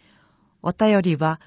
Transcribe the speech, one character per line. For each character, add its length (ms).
お 80
便 300
り 160
は 300